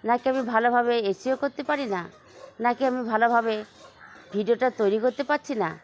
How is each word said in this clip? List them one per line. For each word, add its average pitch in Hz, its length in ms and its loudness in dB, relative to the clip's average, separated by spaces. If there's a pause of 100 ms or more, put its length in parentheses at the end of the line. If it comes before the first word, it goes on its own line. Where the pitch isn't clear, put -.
নাকি 240 280 0
আমি 262 100 -2 (100)
ভালোভাবে 240 420 2 (160)
এসইও 262 320 -2
করতে 277 260 -4
পারি 285 260 -2
না, 175 80 -4 (640)
নাকি 240 260 0
আমি 254 100 -4 (120)
ভালোভাবে 226 420 2 (800)
ভিডিওটা 214 340 2 (120)
তৈরি 208 240 2
করতে 254 260 0
পারছি 294 320 -2
না 160 80 -2 (140)